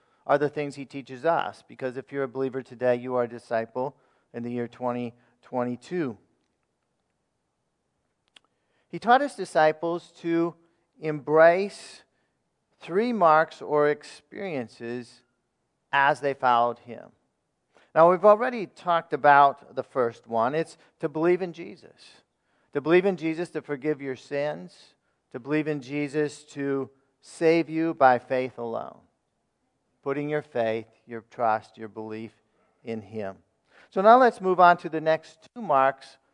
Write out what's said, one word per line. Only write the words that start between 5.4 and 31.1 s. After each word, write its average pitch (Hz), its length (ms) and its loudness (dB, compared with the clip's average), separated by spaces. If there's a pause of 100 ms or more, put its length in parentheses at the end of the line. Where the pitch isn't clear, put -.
twenty-two. 123 760 -6 (2750)
He 170 100 -12
taught 240 220 4
his 285 140 -6
disciples 165 840 0
to 170 340 -2 (460)
embrace 160 1040 2 (760)
three 220 340 -2
marks 160 480 4
or 147 280 0
experiences 127 1300 -10 (680)
as 139 280 2
they 139 140 -2
followed 120 460 0
him. - 300 -18 (880)
Now, 170 160 8
we've 185 140 2
already 220 420 2
talked 170 460 -4
about 143 640 4
the 131 80 -6
first 117 440 -4
one. 113 260 -2
It's 160 240 -6 (220)
to 185 100 -6
believe 170 320 0
in 175 120 -10
Jesus. - 680 -20 (520)
To 143 80 -4
believe 175 240 4
in 190 100 0
Jesus 160 360 -6
to 151 100 -8
forgive 143 400 -4
your 131 160 -8
sins. 151 760 -10 (380)
To 131 80 -12
believe 147 300 -4
in 147 120 -6
Jesus 143 640 -6
to 139 460 -6 (320)
save 165 480 0
you 160 240 -4
by 127 260 6
faith 127 380 -6
alone. 113 420 -10 (1040)
Putting 143 260 -4
your 151 140 -4
faith, 113 440 -4 (200)
your 117 140 -14 (100)